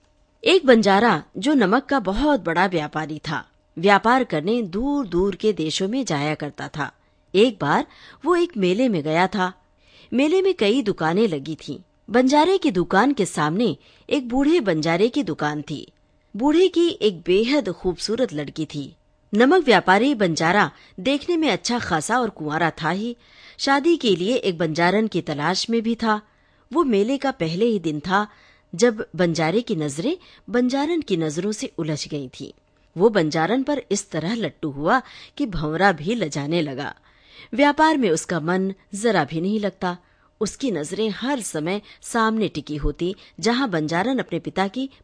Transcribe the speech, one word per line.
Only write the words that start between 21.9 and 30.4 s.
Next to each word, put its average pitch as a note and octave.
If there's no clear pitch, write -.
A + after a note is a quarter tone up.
और A3
कुंवारा D#3
था D#3
ही, A3
शादी C#4+
के G3+
लिए F#3+
एक F#3
बंजारन F3
की F#3
तलाश D#3+
में A3+
भी A3+
था। A3
वो D#4+
मेले A#3
का C4+
पहले E3+
ही A3+
दिन D#3
था F#3+
जब A3
बंजारे E3
की A#3
नजरें D#3+